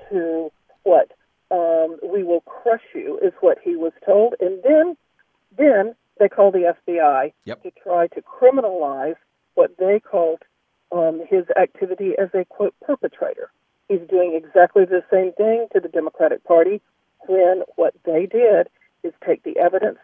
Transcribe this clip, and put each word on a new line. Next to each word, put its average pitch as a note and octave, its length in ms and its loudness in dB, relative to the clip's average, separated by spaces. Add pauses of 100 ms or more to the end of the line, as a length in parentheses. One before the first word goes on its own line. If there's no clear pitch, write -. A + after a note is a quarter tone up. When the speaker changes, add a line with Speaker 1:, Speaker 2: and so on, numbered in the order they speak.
Speaker 1:
to, E3 420 -6 (320)
what? E3 280 2 (400)
Um, E3 520 -2
"We F#3+ 200 -6
will E3+ 180 -2
crush - 420 -4 (120)
you," - 240 -10
is F3+ 200 0
what - 240 2
he F3 140 -4
was D#3+ 160 -6 (120)
told. G#3 360 2
And F#3 220 -4
then, D#4 340 2 (580)
then A#3 400 2 (240)
they G3+ 80 4
called G3 280 2
the F3+ 100 0
F E3+ 200 0
B F3 140 -4
I D3 320 0 (140)
Speaker 2:
Yep. - 180 -12
Speaker 1:
to F3+ 80 -18
try F3 360 -2
to - 140 -12
criminalize F3 920 0 (380)
what E3+ 240 2
they G3 240 0
called, E3 380 -2 (520)
um, E3 380 -2
his F#3 160 0 (100)
activity F#3 600 -4
as F#3+ 160 -2
a, F#3 100 -2
quote, - 380 -6
"perpetrator." - 720 -8 (360)
He's F#3+ 220 -2
doing F3+ 240 0
exactly F3 520 4
the F3+ 260 -2
same F#3 220 0
thing A3+ 400 0
to G3+ 60 0
the E3+ 100 -4
Democratic D#3+ 540 -2
Party F3+ 380 2 (460)
when F#3 360 2 (120)
what E3 180 0 (100)
they E3 220 -2
did G#3+ 420 2 (360)
is E3+ 100 -8 (120)
take - 180 -2
the - 140 -10
evidence F#3 460 -2